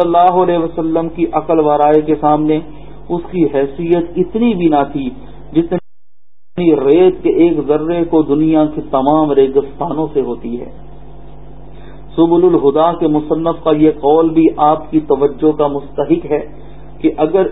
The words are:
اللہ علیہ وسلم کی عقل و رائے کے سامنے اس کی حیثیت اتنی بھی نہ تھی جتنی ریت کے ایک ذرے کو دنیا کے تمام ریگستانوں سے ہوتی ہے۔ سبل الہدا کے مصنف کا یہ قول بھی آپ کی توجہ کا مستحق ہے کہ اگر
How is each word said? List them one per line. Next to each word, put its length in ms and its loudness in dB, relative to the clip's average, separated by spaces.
اللہ 280 4
علیہ 260 2
وسلم 500 -2
کی 240 -4
عقل 280 0
و 180 2
رائے 220 4
کے 200 0
سامنے 380 2
اس 220 -4
کی 140 0
حیثیت 600 0
اتنی 380 0
بھی 140 2
نہ 140 4
تھی 180 -4
جتنی 1200 -2
ریت 460 4
کے 60 0
ایک 240 4
ذرے 380 0
کو 180 2
دنیا 420 2
کے 60 -8
تمام 420 2
ریگستانوں 800 0
سے 80 0
ہوتی 400 -6
ہے۔ 100 -14
سبل 280 4
الہدا 480 4
کے 140 -2
مصنف 580 -2
کا 120 2
یہ 140 4
قول 400 2
بھی 160 4
آپ 340 2
کی 100 0
توجہ 520 0
کا 140 0
مستحق 640 -2
ہے 100 0
کہ 160 2
اگر 360 2